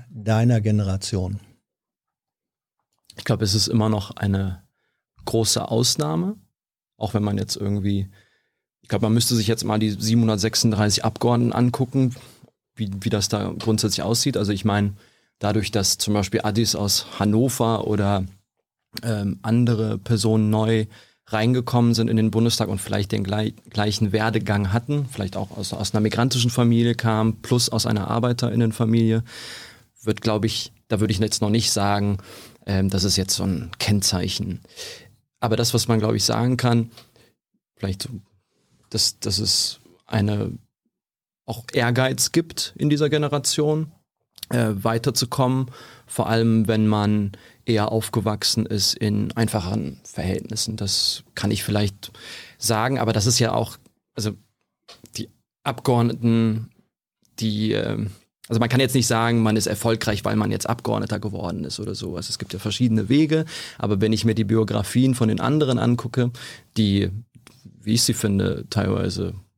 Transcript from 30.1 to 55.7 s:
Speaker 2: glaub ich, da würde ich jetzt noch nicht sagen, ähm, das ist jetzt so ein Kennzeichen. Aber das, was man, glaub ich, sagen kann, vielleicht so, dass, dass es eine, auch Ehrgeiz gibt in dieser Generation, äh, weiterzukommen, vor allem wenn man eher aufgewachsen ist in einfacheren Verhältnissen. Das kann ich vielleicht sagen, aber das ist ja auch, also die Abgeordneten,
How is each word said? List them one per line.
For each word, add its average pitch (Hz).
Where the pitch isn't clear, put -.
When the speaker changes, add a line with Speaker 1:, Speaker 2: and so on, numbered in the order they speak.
Speaker 2:
glaub 107
ich, -
da 104
würde 107
ich 95
jetzt 107
noch 104
nicht 117
sagen, 101
ähm, 95
das 92
ist 95
jetzt 92
so 92
ein 90
Kennzeichen. 92
Aber 110
das, 120
was 117
man, 113
glaub 110
ich, 104
sagen 117
kann, 117
vielleicht 98
so, -
dass, -
dass 98
es -
eine, 104
auch -
Ehrgeiz 127
gibt -
in 151
dieser 147
Generation, 151
äh, 117
weiterzukommen, 123
vor -
allem 113
wenn 110
man 104
eher 107
aufgewachsen 110
ist -
in 104
einfacheren 104
Verhältnissen. -
Das -
kann 104
ich 107
vielleicht 101
sagen, 117
aber 127
das 104
ist 120
ja 113
auch, 113
also 104
die 123
Abgeordneten, 117